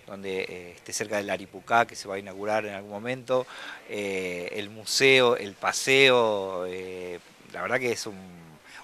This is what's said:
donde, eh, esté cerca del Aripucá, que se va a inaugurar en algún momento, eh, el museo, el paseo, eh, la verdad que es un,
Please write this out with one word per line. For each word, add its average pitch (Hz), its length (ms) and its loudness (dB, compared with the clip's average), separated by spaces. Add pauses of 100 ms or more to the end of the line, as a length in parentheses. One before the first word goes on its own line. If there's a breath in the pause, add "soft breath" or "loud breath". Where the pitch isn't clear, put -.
donde, 98 360 -6
eh, 87 340 -10
esté - 180 -14
cerca 107 240 -4
del 101 120 -4
Aripucá, 98 580 0
que 110 80 -18
se - 120 -12
va 98 80 -6
a 98 40 -6
inaugurar 101 460 -2
en 101 100 -8
algún 101 160 -12
momento, 123 560 -2 (420 loud breath)
eh, 92 640 -4
el 104 160 -8
museo, 123 640 6
el 104 180 -8
paseo, 107 1120 4
eh, 92 520 -8 (320)
la 90 120 -8
verdad 113 160 -2
que 123 120 0
es 104 140 -6
un, 104 100 -10 (680 loud breath)